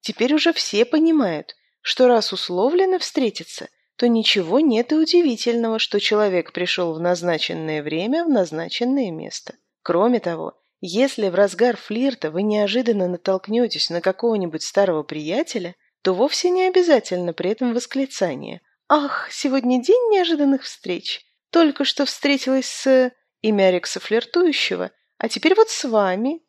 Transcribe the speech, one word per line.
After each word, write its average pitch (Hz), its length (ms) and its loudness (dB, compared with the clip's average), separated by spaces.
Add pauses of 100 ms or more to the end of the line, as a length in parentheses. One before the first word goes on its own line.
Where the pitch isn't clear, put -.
Теперь 254 340 0
уже 320 180 2
все 214 320 0
понимают, 294 680 2 (260)
что - 260 4
раз 233 240 4
условлено 311 680 0
встретиться, - 680 -4 (280)
то 240 120 2
ничего 214 520 2
нет 262 320 2
и 302 40 2
удивительного, 240 840 2
что 208 200 -2
человек 196 540 0
пришёл 175 400 -2
в 156 60 -8
назначенное 165 840 -2
время 196 440 -4
в 330 40 -2
назначенное 208 800 -2
место. - 460 -12 (260)
Кроме 208 380 0
того, 165 340 -8 (280)
если 202 480 0
в 170 60 -4
разгар 202 400 2
флирта 240 540 -4
вы 170 140 -4
неожиданно 208 640 0
натолкнётесь 202 840 -2
на 170 120 -4
какого-нибудь 190 600 -2
старого 185 400 0
приятеля, 175 760 -6 (280)
то 185 100 2
вовсе 285 380 0
не 370 160 2
обязательно 247 680 2
при 180 160 -4
этом 233 240 -2
восклицание: 233 880 -6 (260)
«Ах, 285 440 0
сегодня 254 500 0
день 453 300 4
неожиданных 294 520 2
встреч! - 600 -10 (240)
Только 302 360 2
что 277 200 -2
встретилась 262 640 0
с...» 254 440 2 (300)
Имя 202 300 4
Рекса 180 280 -4
флиртующего, 233 920 0 (260)
а 233 100 -6
теперь 311 280 0
вот 440 140 6
с - 140 -8
вами. 220 640 0